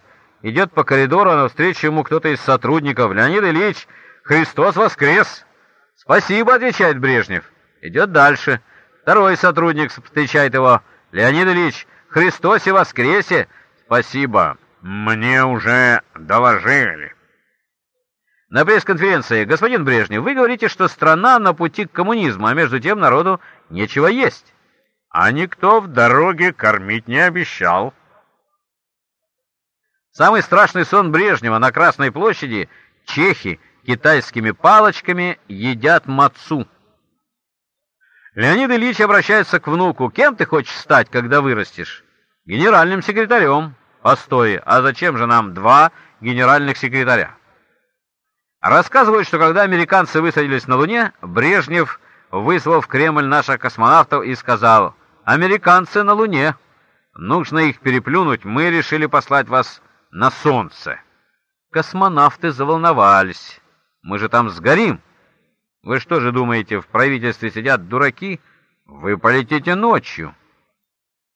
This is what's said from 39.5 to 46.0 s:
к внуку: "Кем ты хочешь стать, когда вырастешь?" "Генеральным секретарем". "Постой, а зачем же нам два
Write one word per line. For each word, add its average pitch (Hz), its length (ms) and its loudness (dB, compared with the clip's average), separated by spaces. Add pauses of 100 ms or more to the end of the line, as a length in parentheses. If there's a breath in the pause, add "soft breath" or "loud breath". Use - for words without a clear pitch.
к - 60 -14
внуку: 156 440 -2
"Кем 262 260 0
ты 165 100 -4
хочешь 143 300 -4
стать, 131 340 0
когда 127 320 0
вырастешь?" 107 600 -6 (440)
"Генеральным 175 560 2
секретарем". 185 720 0 (260)
"Постой, 120 560 0
а 123 240 2
зачем 135 380 -2
же 117 80 -2
нам 117 260 0
два 127 400 4 (280 soft breath)